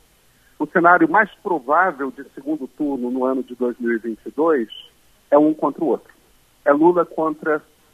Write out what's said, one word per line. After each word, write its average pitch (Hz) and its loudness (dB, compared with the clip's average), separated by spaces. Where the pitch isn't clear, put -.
o 151 -4
cenário 170 4
mais 202 2
provável 147 -2
de 143 -16
segundo 135 -8
turno 131 -6
no 127 -4
ano 131 -2
de 123 -16
dois 120 -4
mil 117 -2
e 113 -2
vinte 110 -10
e 110 -14
dois 143 0
é 143 6
um 151 4
contra 151 -4
o 151 -2
outro. - -4
É 143 4
Lula 165 4
contra 156 -4